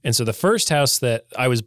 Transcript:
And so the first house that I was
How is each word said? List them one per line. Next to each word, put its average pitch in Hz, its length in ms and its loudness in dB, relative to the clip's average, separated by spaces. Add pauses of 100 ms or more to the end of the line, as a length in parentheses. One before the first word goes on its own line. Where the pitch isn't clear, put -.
And 131 120 -2
so 123 100 -2
the 110 80 -2
first 208 360 0
house 143 300 2
that 117 260 -2 (120)
I 127 100 0
was 123 200 0